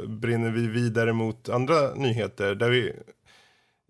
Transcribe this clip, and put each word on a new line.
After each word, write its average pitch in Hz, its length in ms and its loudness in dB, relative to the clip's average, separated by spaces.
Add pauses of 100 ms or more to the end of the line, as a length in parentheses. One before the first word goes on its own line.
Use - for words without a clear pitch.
brinner 117 440 -2
vi 117 160 0
vidare 117 460 0
mot 113 360 -4
andra 131 460 2
nyheter 107 600 0
där 117 140 0
vi, 120 240 2 (960)